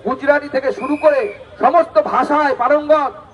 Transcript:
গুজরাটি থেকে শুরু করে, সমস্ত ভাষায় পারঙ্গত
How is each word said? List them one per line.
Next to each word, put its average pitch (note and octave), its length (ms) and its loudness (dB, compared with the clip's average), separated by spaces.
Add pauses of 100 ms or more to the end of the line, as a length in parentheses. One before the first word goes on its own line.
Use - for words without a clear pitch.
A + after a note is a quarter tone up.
গুজরাটি C#4+ 500 0
থেকে C4+ 240 -2
শুরু C4+ 240 -4
করে, C#4+ 180 4 (420)
সমস্ত D#4+ 340 2 (160)
ভাষায় C#4+ 480 0
পারঙ্গত D4 520 0 (220)